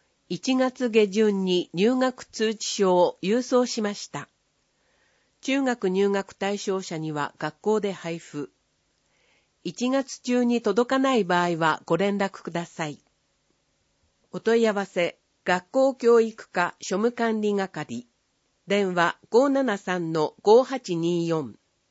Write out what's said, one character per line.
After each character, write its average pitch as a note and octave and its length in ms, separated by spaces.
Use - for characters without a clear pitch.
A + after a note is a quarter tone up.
一 B3+ 280
月 B3+ 340
下 G#3+ 200
旬 G3+ 340
に F3+ 280
入 G#3 240
学 B3+ 280
通 A3 300
知 - 120
書 F#3 300
を F3 260
郵 A3 200
送 B3 220
し A#3+ 160
ま G3+ 140
し - 140
た。 - 200
中 C4+ 220
学 A#3+ 260
入 G3 220
学 G3 240
対 G3+ 240
象 F#3+ 240
者 F3 160
に D#3 140
は D3 260
学 D3+ 220
校 G#3+ 200
で G3 120
配 E3+ 260
布。 D3 340
一 A#3+ 240
月 C4+ 300
中 B3 260
に A#3+ 160
届 A#3 300
か C4+ 80
な C4 160
い A3 100
場 F3 180
合 F3 140
は D#3 300
ご E3+ 100
連 G3+ 220
絡 G3 240
く - 80
だ E3+ 160
さ D#3+ 220
い。 C3+ 140
お F3+ 80
問 A#3 200
い A3+ 80
合 G#3 60
わ G3+ 100
せ、 - 340
学 F3+ 260
校 C4+ 240
教 A#3 260
育 A3 300
課 F3 300
庶 - 60
務 A3+ 140
管 A3+ 280
理 G#3 140
係。 D3+ 520
電 G3 280
話 E3+ 240
五 B3+ 180
七 C4+ 300
三 F3+ 340
の D#3 300
五 A3 200
八 B3 320
二 E3+ 320
四。 D#3 320